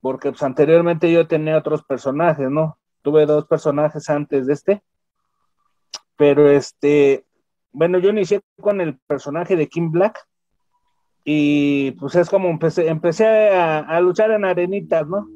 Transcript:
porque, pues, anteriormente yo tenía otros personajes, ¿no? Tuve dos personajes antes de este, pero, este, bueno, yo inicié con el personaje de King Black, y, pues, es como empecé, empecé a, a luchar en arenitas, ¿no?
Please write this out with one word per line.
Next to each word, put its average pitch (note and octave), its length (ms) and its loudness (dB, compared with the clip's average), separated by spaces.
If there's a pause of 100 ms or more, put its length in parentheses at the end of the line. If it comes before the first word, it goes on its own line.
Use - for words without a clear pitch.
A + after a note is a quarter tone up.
porque, C3 280 -6
pues, B2+ 140 -8
anteriormente E3 680 2
yo E3 160 4
tenía D#3 300 0
otros D#3 260 -2
personajes, C#3+ 640 -2
¿no? D#3 280 -2 (240)
Tuve D3+ 240 2
dos D3+ 220 0
personajes D3+ 640 -2
antes D3 380 -2
de C#3 60 0
este, G3 300 -2 (1300)
pero, C#3+ 340 4
este, C#3+ 760 2 (460)
bueno, E3+ 280 0
yo F#3+ 100 2
inicié G3+ 320 -2 (200)
con G3+ 200 -2
el D3+ 180 -6
personaje D3+ 560 -6
de D3+ 120 -2
King E3+ 240 -4
Black, F#3+ 360 -2 (960)
y, C#3+ 680 0
pues, C3+ 240 -8
es F3 140 2
como F#3+ 200 0
empecé, D#3+ 380 -2
empecé E3 400 0
a, F#3+ 520 2
a D#3+ 220 -2
luchar G3+ 300 2
en G#3 140 0
arenitas, F3 600 -2
¿no? G3+ 280 -8